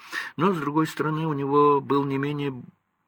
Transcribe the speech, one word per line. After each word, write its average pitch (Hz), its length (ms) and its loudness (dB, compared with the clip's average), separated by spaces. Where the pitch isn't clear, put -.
Но, 185 180 2
с 170 40 -2
другой 151 300 0
стороны, 156 400 -2
у 156 60 -2
него 143 460 4
был 135 240 0
не 139 140 -2
менее 143 440 -4